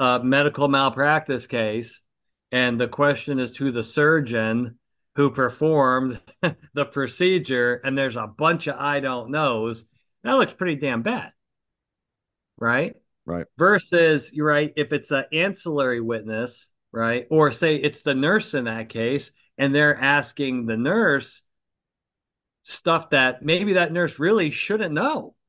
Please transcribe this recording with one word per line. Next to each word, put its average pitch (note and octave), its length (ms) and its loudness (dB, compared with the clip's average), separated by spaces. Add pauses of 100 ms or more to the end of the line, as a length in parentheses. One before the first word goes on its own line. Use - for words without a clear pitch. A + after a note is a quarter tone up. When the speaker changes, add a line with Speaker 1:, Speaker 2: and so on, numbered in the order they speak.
Speaker 1:
a B2 240 2
medical C#3+ 440 2
malpractice C#3 800 0
case A2+ 560 -4 (480)
and B2 300 0
the A#2+ 80 0
question C#3+ 500 0
is B2 160 -4
to C#3 160 -4
the A#2 140 -4
surgeon, A#2+ 960 0 (380)
who C#3+ 140 4
performed C3 920 0 (280)
<laughs> - 260 -10
the C#3+ 120 -2
procedure, C3 960 0
and C3+ 120 -2
there's C3 200 -2
a A2 100 -6
bunch D#3 400 -2
of C#3 120 -4
"I C#3+ 220 -2
don't B2 300 -6
knows," A#2 540 -2 (380)
that B3 120 0
looks A3+ 180 2
pretty F3 240 -2
damn B2+ 260 -2
bad, A3+ 300 -4 (1300)
right? C3 380 0 (300)
Speaker 2:
Right. E2+ 200 -6 (100)
Speaker 1:
Versus, E3+ 760 2
you're D3+ 120 -2
right, D3 300 0
if D3 160 -2
it's C#3+ 180 -4
an C3+ 220 -2
ancillary D#3 680 -2
witness, A2+ 720 -6 (220)
right, A#2 380 -2
or D#3 200 6
say D#3 260 0
it's C#3+ 260 -4
the C#3+ 120 0
nurse D3+ 380 0
in C3 120 -2
that A2+ 260 -6
case, B2 420 -4 (240)
and C#3 180 0
they're D3 240 4
asking C3+ 680 0
the A2+ 100 -2
nurse D3 640 0 (1200)
stuff - 460 -2
that B2+ 320 4
maybe F3+ 320 2
that E3+ 180 2
nurse E3+ 260 -2
really E3+ 320 2
shouldn't G3 440 -4
know B3+ 400 -2 (140)